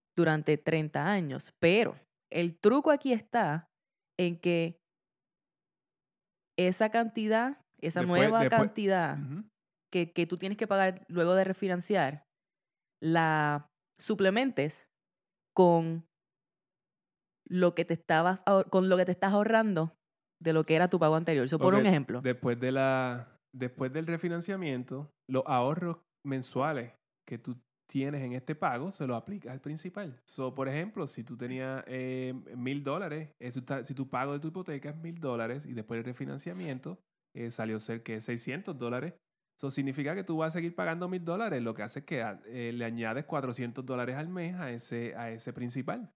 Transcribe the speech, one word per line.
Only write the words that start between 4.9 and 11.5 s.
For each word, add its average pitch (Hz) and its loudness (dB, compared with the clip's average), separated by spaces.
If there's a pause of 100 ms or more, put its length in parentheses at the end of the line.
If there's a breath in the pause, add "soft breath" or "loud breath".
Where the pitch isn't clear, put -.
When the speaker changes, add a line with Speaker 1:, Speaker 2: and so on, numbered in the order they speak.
Speaker 1:
esa 180 4
cantidad, 226 0 (200)
esa 170 -2
Speaker 2:
Después, 175 4
Speaker 1:
nueva 226 6
Speaker 2:
después, 226 6
Speaker 1:
cantidad 190 2
Speaker 2:
ujú. 143 -8 (480)
Speaker 1:
que, 170 0
que 170 2
tú 180 -4
tienes 196 -4
que 220 -2
pagar 190 2
luego 170 4
de 190 6
refinanciar, 180 0 (800)